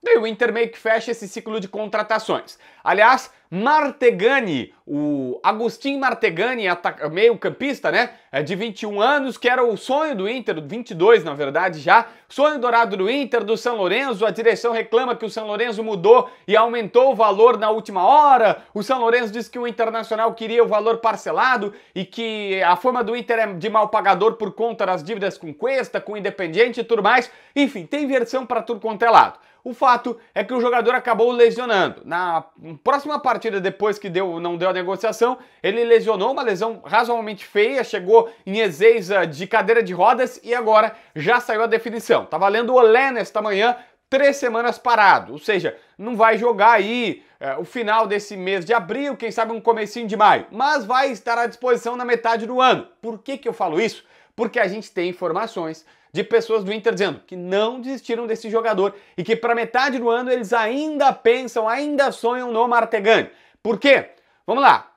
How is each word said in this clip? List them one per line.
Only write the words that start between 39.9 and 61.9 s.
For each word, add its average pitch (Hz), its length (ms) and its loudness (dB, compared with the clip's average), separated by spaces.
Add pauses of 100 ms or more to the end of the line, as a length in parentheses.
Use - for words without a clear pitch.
rodas 240 500 2
e 233 100 -4
agora 220 400 2 (220)
já 202 240 0
saiu 226 220 -2
a 233 40 0
definição. 220 600 0
Tá - 100 -8
valendo 220 380 0
o - 20 8
Olé 247 340 6
nesta 214 300 -4
manhã, 208 340 0 (360)
três 277 260 2
semanas 240 400 -2
parado, 196 560 4
ou 143 60 -14
seja, 165 400 -2 (180)
não 226 180 -8
vai 220 220 4
jogar 220 360 4
aí, 220 500 0 (180)
é, 139 160 -6
o 170 80 -8
final 220 420 -2
desse 202 300 -6
mês 185 300 -4
de 220 80 0
abril, 233 420 -4
quem 226 140 -8
sabe 220 220 -4
um 220 100 -8
comecinho 226 440 -2
de 202 80 -6
maio, 196 380 4
mas 277 320 -2
vai 262 260 0
estar 233 280 -4
à 240 80 0
disposição 240 500 -4
na 247 80 -8
metade 226 420 -2
do 247 140 -4
ano. 247 260 2 (140)
Por 220 180 -10
que 269 200 -10
que - 100 -8
eu 220 60 -6
falo 175 260 -2
isso? 214 240 -4 (320)
Porque 233 240 -4
a 202 80 2
gente 208 240 -10
tem 180 160 -4
informações 175 760 -6 (260)
de 196 100 -4
pessoas 220 400 0
do 190 100 -6
Inter 220 200 -2
dizendo 180 340 -4
que - 80 -18
não 202 460 -4
desistiram 240 440 -8
desse 220 240 -8
jogador 208 460 -2 (240)
e 175 60 -6
que 220 100 0
pra 233 180 -2
metade 247 460 -2
do 233 100 -2
ano 247 220 -2
eles 240 220 -2
ainda 269 600 0
pensam, 233 560 0
ainda 277 440 0